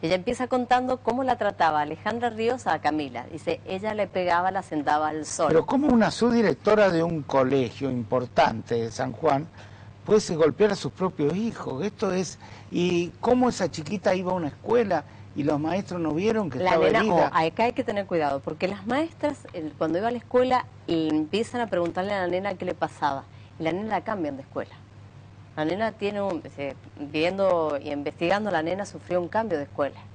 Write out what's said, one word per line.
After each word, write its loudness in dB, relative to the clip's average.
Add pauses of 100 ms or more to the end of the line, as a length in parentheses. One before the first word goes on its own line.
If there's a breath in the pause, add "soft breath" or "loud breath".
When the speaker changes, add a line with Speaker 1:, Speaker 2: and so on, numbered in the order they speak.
Speaker 1:
Ella 0
empieza -2
contando 0
cómo -2
la 0
trataba 2
Alejandra -4
Ríos -2
a 0
Camila. -4
Dice, -6
"Ella -6
le -2
pegaba, 0
la -4
sentaba 0
al -6
sol". 0
Speaker 2:
Pero 6
¿cómo 2
una 6
subdirectora 4
de 2
un -2
colegio 2
importante 0
de -2
San -4
Juan 0 (580 loud breath)
puede 2
golpear 4
a -2
sus -6
propios -2
hijos? -4
Esto -2
es, -4 (340 loud breath)
¿y 0 (100)
cómo 4
esa -2
chiquita 0
iba -2
a 0
una -2
escuela 0 (320 loud breath)
y -2
los 2
maestros -2
no -2
vieron 0
que -6
Speaker 1:
La 0
Speaker 2:
estaba 4
Speaker 1:
nena, 6
Speaker 2:
herida? 2
Speaker 1:
oh, 4
acá 2
hay 0
que -4
tener -2
cuidado, 0
porque -4
las -8
maestras, -2 (120)
el, -8
cuando 0
iba 0
a 0
la -4
escuela, 2 (220)
le 2
empiezan 0
a -2
preguntarle 0
a 0
la 0
nena -2
qué -8
le -2
pasaba, -2 (340 loud breath)
y -6
la 0
nena -4
la 0
cambian -4
de -12
escuela. -8 (880)
La -2
nena -2
tiene -4
un, -4 (140)
eh, -6 (240)
viendo 2
y -10
investigando, -2
la 0
nena -4
sufrió -4
un -6
cambio -2
de -4
escuela. -4 (200)